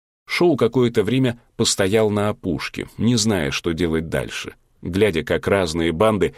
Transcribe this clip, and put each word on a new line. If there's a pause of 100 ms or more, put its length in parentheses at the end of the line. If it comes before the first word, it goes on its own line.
(340)
Шоу
какое-то
время (160)
постоял
на
опушке, (100)
не
зная,
что
делать
дальше, (260)
глядя,
как
разные
банды